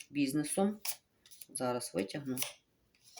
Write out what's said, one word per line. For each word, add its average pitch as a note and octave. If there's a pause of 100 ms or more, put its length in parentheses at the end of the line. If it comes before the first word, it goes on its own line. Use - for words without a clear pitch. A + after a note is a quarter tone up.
бізнесом. D3+ (760)
Зараз B2
витягну. C#3 (840)